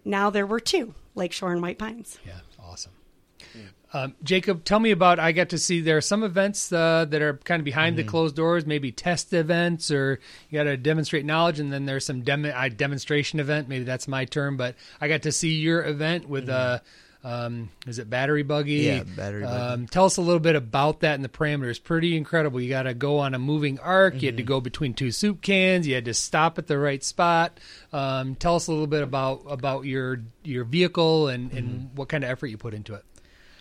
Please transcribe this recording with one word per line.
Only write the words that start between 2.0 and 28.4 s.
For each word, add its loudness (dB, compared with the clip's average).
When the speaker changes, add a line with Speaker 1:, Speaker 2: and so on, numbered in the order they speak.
Speaker 2:
Yeah, -14
awesome. -16
Speaker 3:
Yeah. -18
Speaker 2:
Um, -6
Jacob, 0
tell 2
me 4
about, 6
I 4
got 2
to -4
see 0
there 4
are 4
some 0
events, 0
uh, 4
that 0
are 2
kind 0
of -4
behind 2
the 0
Speaker 3:
Mm-hmm. -4
Speaker 2:
closed 0
doors, 2
maybe -2
test -2
events, 2
or 0
you -4
gotta 2
demonstrate 0
knowledge, 2
and -4
then -4
there's -4
some -4
demo-, 0
uh, -2
demonstration -2
event. -2
Maybe -6
that's -6
my -2
term, -2
but -4
I -2
got 0
to -2
see 0
your 2
event -2
with, -6
Speaker 3:
Mm-hmm. 0
Speaker 2:
uh, -8
um, -8
is -8
it -12
Battery 0
Buggy? 0
Speaker 3:
Yeah, 2
Battery -8
Buggy. -4
Speaker 2:
Um, -4
tell 6
us 4
a -2
little 4
bit 4
about 0
that 2
and -4
the -6
parameters. -2
Pretty 2
incredible. 0
You -2
gotta -2
go 2
on 0
a -4
moving 0
arc. 4
You 0
had -2
to -2
Speaker 3:
Mm-hmm. -4
Speaker 2:
go 2
between -4
two -2
soup 0
cans. 4
You 0
had -2
to -4
stop 2
at -6
the 0
right 0
spot. 2
Um, -2
tell 2